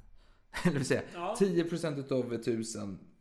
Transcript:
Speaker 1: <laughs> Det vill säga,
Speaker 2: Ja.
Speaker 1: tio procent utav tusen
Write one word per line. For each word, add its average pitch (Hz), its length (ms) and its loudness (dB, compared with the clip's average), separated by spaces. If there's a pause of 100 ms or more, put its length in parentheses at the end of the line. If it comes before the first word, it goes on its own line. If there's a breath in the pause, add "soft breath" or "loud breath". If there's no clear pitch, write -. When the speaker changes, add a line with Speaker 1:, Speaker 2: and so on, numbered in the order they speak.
(120)
Speaker 1:
<laughs> - 520 -8
Det 180 60 4
vill 139 140 0
säga, 123 180 2 (120)
Speaker 2:
Ja. 180 240 -4
Speaker 1:
tio 175 260 6
procent 165 340 -2
utav 127 440 0
tusen 110 560 -4 (220)